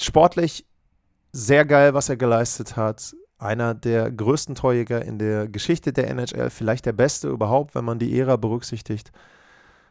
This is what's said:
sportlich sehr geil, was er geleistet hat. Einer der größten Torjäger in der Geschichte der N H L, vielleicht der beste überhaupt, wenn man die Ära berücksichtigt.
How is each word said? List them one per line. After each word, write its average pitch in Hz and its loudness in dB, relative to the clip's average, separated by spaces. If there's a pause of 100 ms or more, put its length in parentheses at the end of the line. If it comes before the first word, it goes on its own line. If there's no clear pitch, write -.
sportlich 170 2 (640)
sehr 143 4
geil, 143 6
was 139 0
er 135 -2
geleistet 117 0
hat. 110 -4 (240)
Einer 117 -2
der 113 0
größten 123 -2
Torjäger 120 0
in 110 -10
der 107 -2
Geschichte 131 -2
der 123 0
N 131 -6
H 123 -8
L, 120 -2
vielleicht 117 -4
der 110 -2
beste 131 0
überhaupt, 127 -2
wenn 123 -4
man 117 -4
die 120 -2
Ära 131 2
berücksichtigt. 113 -6 (800)